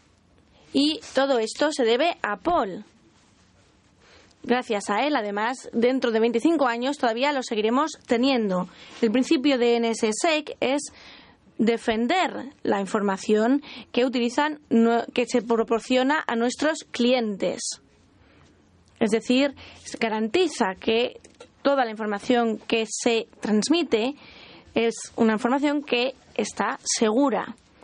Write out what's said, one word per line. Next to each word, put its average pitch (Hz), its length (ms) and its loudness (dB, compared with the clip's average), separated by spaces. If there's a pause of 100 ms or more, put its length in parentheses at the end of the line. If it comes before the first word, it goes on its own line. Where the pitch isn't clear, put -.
(720)
Y 285 280 0 (160)
todo 269 240 2
esto 294 320 -2
se 277 120 -2
debe 247 380 2
a 208 140 -4
Paul. 220 480 -2 (1600)
Gracias 240 440 -2
a 214 160 0
él, 302 100 0
además, 214 560 -4
dentro 247 380 2
de 220 100 2
veinticinco 240 460 2
años 240 320 -2
todavía 247 340 0
lo 269 100 -2
seguiremos 240 500 0 (140)
teniendo. 226 640 2 (320)
El 233 100 2
principio 262 460 2
de 233 200 4
N 233 120 0
S 226 240 0
sec 302 480 0
es 277 320 -2 (640)
defender 233 920 0 (120)
la 214 160 0
información 208 840 0 (280)
que 240 140 2
utilizan, 262 640 -2
nue-, 233 460 4
que 247 100 0
se 240 160 0
proporciona 233 840 0
a 240 100 -2
nuestros 269 440 0 (100)
clientes. 226 880 -2 (1200)
Es 214 120 2
decir, 254 420 2 (280)
se - 140 -14
garantiza 220 800 -2
que 226 440 -2 (400)
toda 269 240 2
la 220 60 -8
información 214 640 0
que 220 280 -2
se 226 420 -2 (120)
transmite 233 720 0 (600)
es 226 200 2 (220)
una 220 160 4
información 277 500 0
que 240 340 -2 (180)
está 214 480 -4
segura. 220 720 0 (280)